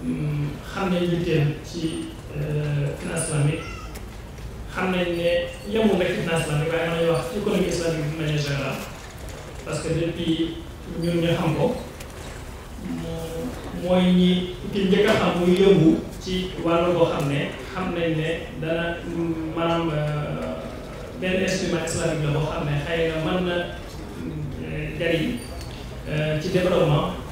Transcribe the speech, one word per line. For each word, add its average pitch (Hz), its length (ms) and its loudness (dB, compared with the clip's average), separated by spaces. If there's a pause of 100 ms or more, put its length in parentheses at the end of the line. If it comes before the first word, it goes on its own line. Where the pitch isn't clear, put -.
mm, 151 420 -2 (280)
xam 185 160 -2
nañ 175 120 2
yitteem 165 520 2 (100)
ci, - 440 -4 (280)
euh, 147 520 0 (100)
finance 175 280 -4
islamique, 147 360 0 (1120)
xam 185 180 0
nañ 175 240 2
ne 170 140 2 (420)
yemul 214 260 4
rek 180 100 2
ci - 140 -2
finance 165 220 0
islamique, 151 280 0
waaye 165 160 0
mën 165 80 -2
nañu 165 160 2
wax 160 120 0 (120)
économie 185 320 0
islamique 165 420 0
d'une 160 100 -4
manière 151 220 0
générale, 123 380 -2 (840)
parce 151 160 -4
que 160 80 -4
depuis 165 680 0 (440)
ñun 170 220 0
ñu 170 120 4
xam 160 220 2
ko, 139 180 2 (1300)
mo-, 165 480 -6 (340)
mooy 180 300 6
ñi 180 180 8 (420)
ki 202 120 0
njëkk 190 240 6
a 220 60 6
xam 175 260 4
muy 180 160 6
yëngu 180 340 10 (300)
ci 185 300 -2 (140)
wàllu 175 280 4
boo 170 140 6
xam 147 220 0
ne 143 120 0 (340)
xam 185 200 -2
nañ 165 220 0
ne 156 120 0 (320)
dana, 165 360 -2 (600)
maanaam, 165 340 2
euh, 147 680 -2 (600)
benn 185 240 0
instrument 180 420 0
islamique 156 400 0
la 143 60 2
boo 147 180 2
xam - 160 -4
ne 143 80 0 (100)
xëy 165 240 0
na 160 160 -2
mën 180 220 0
na, 175 80 0
euh, 156 1400 -6
jariñ, 165 400 2 (680)
euh, 151 320 0
ci 185 80 -2
développement 175 680 4 (180)